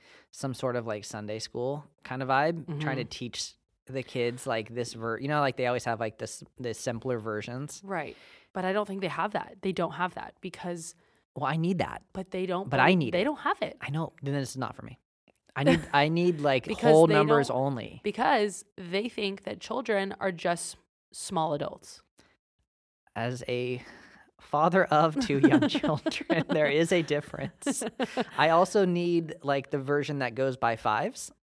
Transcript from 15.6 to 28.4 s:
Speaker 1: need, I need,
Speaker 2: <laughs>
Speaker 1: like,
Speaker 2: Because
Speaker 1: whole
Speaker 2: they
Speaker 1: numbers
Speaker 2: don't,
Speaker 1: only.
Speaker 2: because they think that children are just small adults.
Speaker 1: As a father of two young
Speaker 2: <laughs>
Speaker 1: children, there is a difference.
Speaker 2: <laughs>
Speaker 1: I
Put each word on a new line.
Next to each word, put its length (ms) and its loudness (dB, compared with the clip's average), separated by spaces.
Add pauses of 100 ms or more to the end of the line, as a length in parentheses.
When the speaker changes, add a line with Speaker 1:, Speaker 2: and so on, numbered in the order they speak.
Speaker 1:
need, 180 6 (120)
I 160 6
need, 320 2
Speaker 2:
<laughs> 100 4
Speaker 1:
like, 140 2
Speaker 2:
Because 280 4
Speaker 1:
whole 140 10
Speaker 2:
they 60 6
Speaker 1:
numbers 360 4
Speaker 2:
don't, 80 2
Speaker 1:
only. 460 -4
Speaker 2:
because 640 0 (120)
they 320 -4
think 340 -6
that 160 -8
children 600 -2
are 120 -2
just 460 -4 (340)
small 420 -4
adults. 480 -8 (1120)
Speaker 1:
As 320 -6
a 340 -4 (580)
father 460 4
of 340 4
two 200 2
young 300 6
Speaker 2:
<laughs> 0 -
Speaker 1:
children, 800 0
there 180 4
is 240 4
a 100 4
difference. 840 -4 (280)
Speaker 2:
<laughs> 260 -6
Speaker 1:
I 120 6